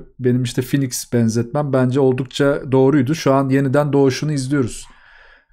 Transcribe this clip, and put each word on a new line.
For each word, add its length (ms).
benim 240
işte 200
Phoenix 500
benzetmem 600
bence 280
oldukça 720
doğruydu. 420
Şu 200
an 140
yeniden 440
doğuşunu 400
izliyoruz, 540